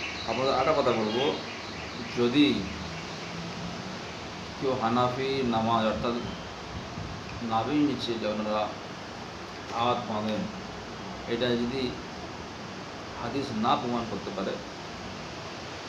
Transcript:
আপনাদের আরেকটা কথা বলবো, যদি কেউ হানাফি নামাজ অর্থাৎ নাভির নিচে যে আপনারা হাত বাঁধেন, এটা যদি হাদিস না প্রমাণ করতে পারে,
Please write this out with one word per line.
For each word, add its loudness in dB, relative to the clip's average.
আপনাদের 4
আরেকটা 6
কথা 6
বলবো, 4
যদি 8
কেউ 2
হানাফি 4
নামাজ 6
অর্থাৎ 2
নাভির 4
নিচে 0
যে 0
আপনারা 2
হাত 4
বাঁধেন, 0
এটা 2
যদি 0
হাদিস -2
না 6
প্রমাণ 0
করতে -4
পারে, 0